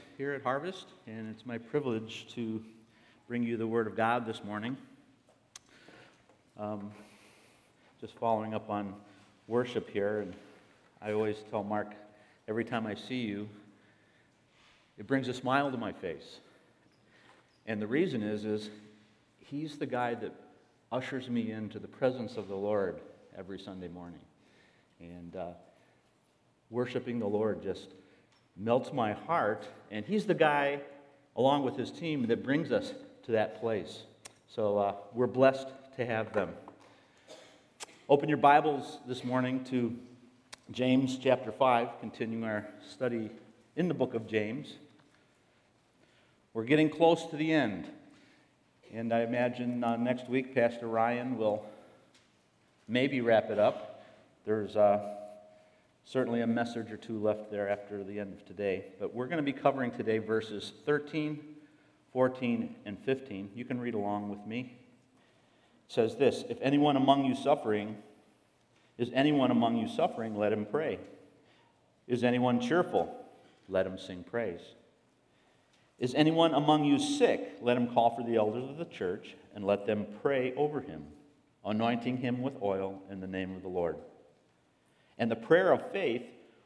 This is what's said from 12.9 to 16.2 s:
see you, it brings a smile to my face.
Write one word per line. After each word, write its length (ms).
see 240
you, 280
it 80
brings 220
a 60
smile 360
to 80
my 140
face. 480